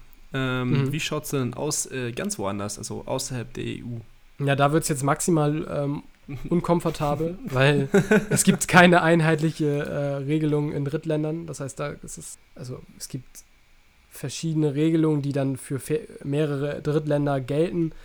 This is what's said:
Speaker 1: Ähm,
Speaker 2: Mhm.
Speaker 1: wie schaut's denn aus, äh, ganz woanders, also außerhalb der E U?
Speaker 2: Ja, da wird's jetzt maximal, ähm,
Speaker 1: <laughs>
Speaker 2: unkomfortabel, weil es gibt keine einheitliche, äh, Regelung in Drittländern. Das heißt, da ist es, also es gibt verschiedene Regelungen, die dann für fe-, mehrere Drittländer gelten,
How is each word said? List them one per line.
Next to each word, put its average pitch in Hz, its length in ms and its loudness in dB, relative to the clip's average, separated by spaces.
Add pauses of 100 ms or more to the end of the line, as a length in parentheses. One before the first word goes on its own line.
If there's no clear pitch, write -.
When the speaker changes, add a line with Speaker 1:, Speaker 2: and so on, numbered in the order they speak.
(340)
Speaker 1:
Ähm, 127 380 -2
Speaker 2:
Mhm. 139 200 2
Speaker 1:
wie 156 80 -4
schaut's 151 300 -6
denn 131 240 -2
aus, - 320 -4
äh, 123 260 -6
ganz 190 260 -6
woanders, 101 400 -4
also 107 280 -10
außerhalb 127 480 -6
der - 100 -8
E 117 200 -8
U? 117 180 -10 (420)
Speaker 2:
Ja, 139 120 2
da 143 180 4
wird's 160 160 2
jetzt 139 140 -2
maximal, 151 640 2
ähm, 143 340 -4 (240)
Speaker 1:
<laughs> - 220 -10
Speaker 2:
unkomfortabel, 165 960 0
weil 139 420 4 (420)
es - 140 2
gibt 196 240 4
keine 175 340 8
einheitliche, 156 840 2
äh, 143 300 -2
Regelung 147 580 0
in 147 100 -2
Drittländern. 156 640 -4
Das 147 120 -10
heißt, 139 200 -10
da 147 80 -6 (160)
ist - 140 -14
es, - 200 -16 (180)
also 127 260 -12 (160)
es - 100 -12
gibt - 360 -12 (680)
verschiedene 151 640 -2
Regelungen, 156 460 2
die 139 100 -2
dann 135 260 -2
für 135 220 -8
fe-, - 280 -4 (160)
mehrere 143 580 -2
Drittländer 147 600 0
gelten, 160 520 0 (120)